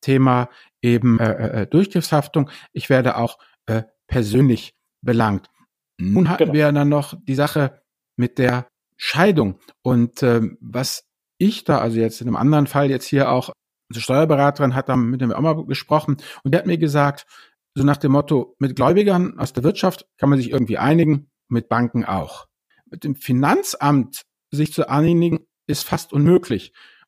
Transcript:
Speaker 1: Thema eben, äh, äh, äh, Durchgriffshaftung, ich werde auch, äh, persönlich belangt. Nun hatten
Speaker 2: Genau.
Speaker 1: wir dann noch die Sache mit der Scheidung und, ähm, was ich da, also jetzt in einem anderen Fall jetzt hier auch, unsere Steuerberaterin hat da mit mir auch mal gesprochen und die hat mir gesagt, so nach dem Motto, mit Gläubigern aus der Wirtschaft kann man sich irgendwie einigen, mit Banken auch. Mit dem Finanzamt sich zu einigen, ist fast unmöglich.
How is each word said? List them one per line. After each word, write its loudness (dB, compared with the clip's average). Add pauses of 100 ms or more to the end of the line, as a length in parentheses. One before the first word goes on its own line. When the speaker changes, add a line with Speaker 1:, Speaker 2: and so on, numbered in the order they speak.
Speaker 1:
Thema 2 (320)
eben, 2
äh, 0
äh, -4
äh, -4
Durchgriffshaftung, 0 (220)
ich -10
werde 2
auch, -4 (300)
äh, -2 (240)
persönlich 0 (260)
belangt. 0 (500)
Nun 2
hatten 2
Speaker 2:
Genau. -2
Speaker 1:
wir 4
dann 2
noch -2 (100)
die -4
Sache -2 (340)
mit -4
der 0 (300)
Scheidung 0 (240)
und, 0
ähm, 0
was -8 (320)
ich 0
da, 0
also -2
jetzt -2
in -8
einem -2
anderen 2
Fall 0
jetzt -4
hier 0
auch, -2 (380)
unsere -10
Steuerberaterin 2
hat -4
da 0
mit 0
mir -2
auch -4
mal -2
gesprochen -2 (260)
und -2
die 4
hat -2
mir 0
gesagt, 0 (480)
so -2
nach 4
dem 0
Motto, 0
mit -2
Gläubigern 2
aus -6
der -4
Wirtschaft -2 (120)
kann 0
man 4
sich -4
irgendwie -2
einigen, 2 (160)
mit -4
Banken -2
auch. -6 (420)
Mit -16
dem -4
Finanzamt -2 (280)
sich -2
zu -4
einigen, 0 (200)
ist -4
fast -6
unmöglich. 2 (340)